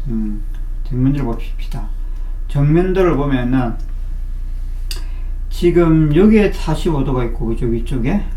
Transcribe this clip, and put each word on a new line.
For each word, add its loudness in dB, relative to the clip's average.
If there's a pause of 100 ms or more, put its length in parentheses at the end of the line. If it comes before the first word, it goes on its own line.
음. -2 (440)
정면도를 0
봅시다. -4 (600)
정면도를 2
보면은 0 (1800)
지금 4
여기에 6
사십오 0
도가 0
있고, -2
그죠? -2
위쪽에. 0 (120)